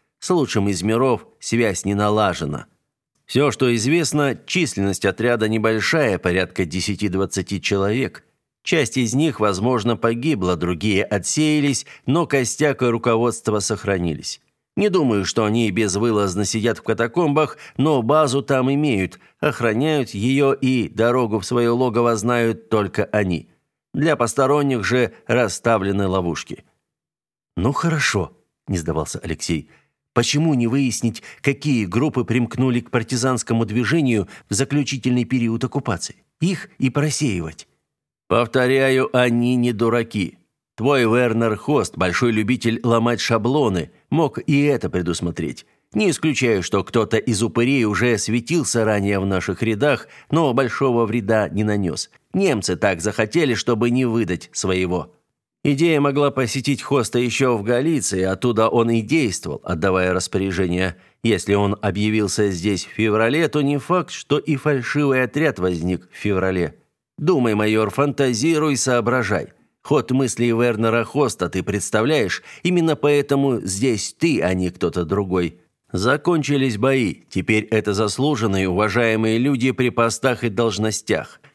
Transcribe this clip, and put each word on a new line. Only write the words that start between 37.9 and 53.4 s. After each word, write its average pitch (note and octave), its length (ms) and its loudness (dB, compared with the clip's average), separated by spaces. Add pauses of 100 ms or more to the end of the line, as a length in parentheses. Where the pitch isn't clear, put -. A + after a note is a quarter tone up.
«Повторяю, C3 880 2
они B2 400 2
не A#2+ 160 0
дураки. A2+ 640 -2 (380)
Твой C3 260 2
Вернер A2+ 540 2
Хост, B2 400 -2
большой A#2 340 0
любитель A2+ 540 0
ломать A#2 360 2
шаблоны, A2+ 680 0 (200)
мог D3 280 0
и C#3+ 240 2
это C#3+ 280 0
предусмотреть. E2+ 760 -4 (280)
Не G#3 160 2
исключаю, B2 520 0
что G2 220 -2
кто-то A2 320 0
из G#2+ 260 0
упырей A#2+ 420 0
уже G#2+ 340 2
светился A#2 640 -2
ранее G2+ 340 0
в G2 80 -2
наших F#2+ 360 -2
рядах, A2+ 460 0 (220)
но D3+ 220 2
большого B2 540 2
вреда G#2 420 0
не G2 160 -2
нанес. G2+ 460 -2 (240)
Немцы C#3+ 420 0
так F#2+ 240 0
захотели, A2+ 540 0